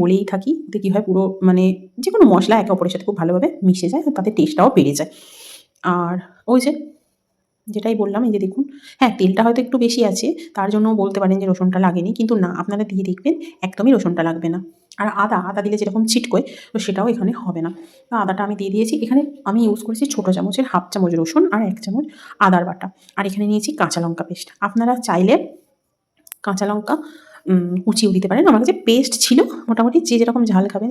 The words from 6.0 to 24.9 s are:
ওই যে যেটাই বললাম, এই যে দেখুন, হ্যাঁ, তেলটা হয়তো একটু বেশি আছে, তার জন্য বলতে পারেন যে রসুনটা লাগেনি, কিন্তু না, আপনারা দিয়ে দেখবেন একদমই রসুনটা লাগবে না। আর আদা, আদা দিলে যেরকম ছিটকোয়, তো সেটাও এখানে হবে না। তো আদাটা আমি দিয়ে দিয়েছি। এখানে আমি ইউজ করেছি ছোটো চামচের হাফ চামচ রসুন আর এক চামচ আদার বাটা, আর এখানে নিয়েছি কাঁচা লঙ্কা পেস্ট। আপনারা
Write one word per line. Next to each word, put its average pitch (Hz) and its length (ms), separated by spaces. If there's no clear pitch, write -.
ওই 247 140
যে 269 100
যেটাই 214 280
বললাম, 202 320
এই 220 80
যে 202 100
দেখুন, 220 180
হ্যাঁ, 247 200
তেলটা 185 260
হয়তো 233 220
একটু 269 120
বেশি 233 280
আছে, 196 220
তার 196 180
জন্য 214 160
বলতে 196 180
পারেন 190 200
যে 190 80
রসুনটা 185 320
লাগেনি, 180 340
কিন্তু 226 220
না, 180 140
আপনারা 202 300
দিয়ে 190 180
দেখবেন 262 240
একদমই 202 320
রসুনটা 175 300
লাগবে 165 260
না। 175 100
আর 208 60
আদা, 214 140
আদা 196 180
দিলে 208 160
যেরকম 202 240
ছিটকোয়, 233 380
তো 226 80
সেটাও 196 300
এখানে 220 220
হবে 170 220
না। 170 60
তো - 160
আদাটা 190 220
আমি 202 120
দিয়ে 196 180
দিয়েছি। 220 280
এখানে 254 200
আমি 214 200
ইউজ 208 180
করেছি 226 200
ছোটো 190 200
চামচের 196 380
হাফ 180 180
চামচ 185 260
রসুন 165 360
আর 214 100
এক - 100
চামচ 233 240
আদার 185 260
বাটা, 175 220
আর 202 100
এখানে 202 220
নিয়েছি 214 220
কাঁচা 165 220
লঙ্কা 170 240
পেস্ট। - 220
আপনারা 226 320